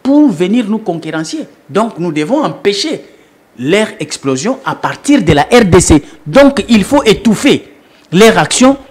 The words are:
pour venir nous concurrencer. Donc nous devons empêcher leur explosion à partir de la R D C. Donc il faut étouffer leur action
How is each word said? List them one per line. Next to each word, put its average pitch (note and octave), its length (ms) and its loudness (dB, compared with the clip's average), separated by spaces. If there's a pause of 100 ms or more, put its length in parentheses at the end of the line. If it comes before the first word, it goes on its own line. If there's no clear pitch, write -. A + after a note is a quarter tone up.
pour C#4+ 260 2
venir F#3+ 400 -2
nous A3 80 -2
concurrencer. D#3+ 640 -8 (300)
Donc G3+ 280 -4
nous E3+ 140 -6
devons D#3 320 -2
empêcher D#4+ 580 -4 (560)
leur F#3 300 -2 (120)
explosion D3 680 -6
à D3 100 -6
partir G#3 480 -2
de D#3+ 100 2
la C#3+ 100 2
R A#3+ 220 2
D F3+ 140 4
C. - 240 2 (240)
Donc C4+ 420 4
il A3 140 4
faut C4+ 200 0
étouffer G#3+ 680 0 (400)
leur G#3 260 4
action B3+ 400 2 (140)